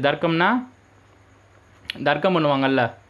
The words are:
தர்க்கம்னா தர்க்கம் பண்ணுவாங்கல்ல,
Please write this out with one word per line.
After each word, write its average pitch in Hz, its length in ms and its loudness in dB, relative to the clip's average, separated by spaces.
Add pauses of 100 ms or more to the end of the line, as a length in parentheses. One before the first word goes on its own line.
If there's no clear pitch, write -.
தர்க்கம்னா 165 420 0 (1600)
தர்க்கம் 151 280 2
பண்ணுவாங்கல்ல, 135 460 2 (280)